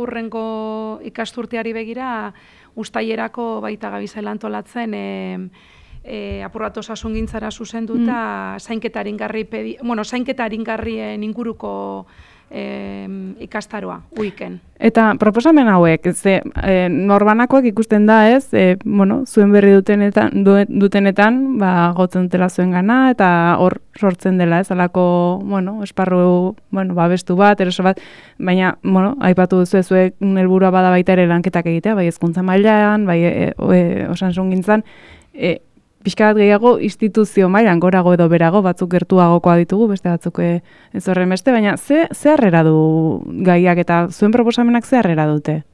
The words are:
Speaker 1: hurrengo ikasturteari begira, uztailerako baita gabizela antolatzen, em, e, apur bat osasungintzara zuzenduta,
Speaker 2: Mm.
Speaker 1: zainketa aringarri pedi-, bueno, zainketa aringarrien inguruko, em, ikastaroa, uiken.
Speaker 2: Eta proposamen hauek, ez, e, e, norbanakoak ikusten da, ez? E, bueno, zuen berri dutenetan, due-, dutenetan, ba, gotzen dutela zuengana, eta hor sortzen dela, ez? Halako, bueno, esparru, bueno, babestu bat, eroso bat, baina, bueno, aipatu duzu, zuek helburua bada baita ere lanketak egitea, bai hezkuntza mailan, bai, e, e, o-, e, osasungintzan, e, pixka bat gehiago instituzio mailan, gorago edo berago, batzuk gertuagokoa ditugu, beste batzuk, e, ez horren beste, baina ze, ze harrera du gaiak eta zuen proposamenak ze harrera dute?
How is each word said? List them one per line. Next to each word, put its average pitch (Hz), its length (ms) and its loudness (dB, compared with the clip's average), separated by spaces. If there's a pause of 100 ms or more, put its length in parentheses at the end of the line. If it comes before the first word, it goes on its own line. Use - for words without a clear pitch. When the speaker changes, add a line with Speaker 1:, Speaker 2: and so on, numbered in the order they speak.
Speaker 1:
hurrengo 220 1000 -10
ikasturteari 226 680 -10
begira, 226 600 -10 (420)
uztailerako 226 840 -8
baita 214 300 -10
gabizela 208 420 -12
antolatzen, 214 640 -10
em, 190 560 -10 (540)
e, 202 380 -12
apur 196 200 -12
bat 208 160 -10
osasungintzara 220 720 -10
zuzenduta, 226 1040 -8
Speaker 2:
Mm. - 40 -16
Speaker 1:
zainketa 226 400 -10
aringarri 214 440 -8
pedi-, 220 400 -12
bueno, 233 200 -6
zainketa 247 400 -6
aringarrien 220 800 -8
inguruko, 202 840 -10 (480)
em, 196 840 -12
ikastaroa, 190 600 -12 (160)
uiken. 185 400 -10 (200)
Speaker 2:
Eta 220 400 2
proposamen 240 500 4
hauek, 170 380 4
ez, 180 200 -4
e, 190 160 2 (200)
e, 180 280 0
norbanakoak 214 720 2
ikusten 214 400 2
da, 220 240 6
ez? 262 240 2
E, 190 320 4
bueno, 208 420 0
zuen 202 260 4
berri 202 200 6
dutenetan, 202 720 2
due-, 202 240 4
dutenetan, 202 920 0
ba, 175 380 2
gotzen 185 320 0
dutela 185 220 0
zuengana, 196 600 0
eta 175 480 2
hor 180 220 0 (180)
sortzen 185 400 0
dela, 170 220 2
ez? 185 100 -6
Halako, 180 720 0
bueno, 196 380 -4
esparru, 180 720 0 (160)
bueno, 190 240 -4
babestu 175 420 0
bat, 202 240 4
eroso 185 220 -2
bat, 190 160 0 (400)
baina, 185 440 0
bueno, 196 380 0
aipatu 185 360 2
duzu, 185 260 2
zuek 185 380 2
helburua 190 500 2
bada 185 200 2
baita 180 220 2
ere 185 140 4
lanketak 170 400 0
egitea, 165 280 -2
bai 185 140 0
hezkuntza 170 340 -2
mailan, 208 640 2
bai, 170 160 2
e, 170 60 2 (200)
e, - 80 -4
o-, - 160 0
e, 175 380 0
osasungintzan, 185 760 -2 (480)
e, 240 280 -4 (420)
pixka 214 300 2
bat 208 40 2
gehiago 208 440 4
instituzio 202 680 0
mailan, 190 300 4
gorago 180 340 2
edo 175 160 4
berago, 170 320 2
batzuk 180 300 -2
gertuagokoa 175 680 2
ditugu, 190 300 2
beste 196 220 -4
batzuk, 170 320 -4
e, 170 220 -2 (300)
ez 196 140 -8
horren 185 240 0
beste, 185 220 0
baina 208 240 0
ze, 302 360 0
ze 294 200 2
harrera 185 320 4
du 160 580 2 (240)
gaiak 175 320 4
eta 175 320 0
zuen 208 220 2
proposamenak 240 520 2
ze - 140 0
harrera 160 320 2
dute? 151 320 -2 (120)